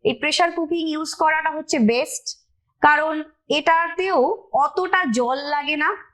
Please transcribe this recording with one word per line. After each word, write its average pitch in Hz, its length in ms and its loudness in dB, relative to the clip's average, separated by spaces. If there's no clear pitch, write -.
এই 254 120 0
প্রেশার 302 360 0
কুকিং 330 260 -4
ইউজ 311 160 -6
করাটা 311 340 0
হচ্ছে 311 200 -4
বেস্ট, - 340 -2
কারণ 302 280 4
এটাতেও 330 640 0
অতটা 370 360 0
জল 254 200 0
লাগে 294 220 -2
না 302 140 0